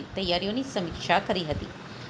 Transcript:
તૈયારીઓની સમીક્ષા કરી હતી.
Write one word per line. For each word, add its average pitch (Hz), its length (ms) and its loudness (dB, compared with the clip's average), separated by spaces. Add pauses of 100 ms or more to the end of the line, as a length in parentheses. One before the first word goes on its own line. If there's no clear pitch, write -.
(140)
તૈયારીઓની 190 480 2
સમીક્ષા 180 560 2
કરી 185 260 2
હતી. 151 220 -2 (440)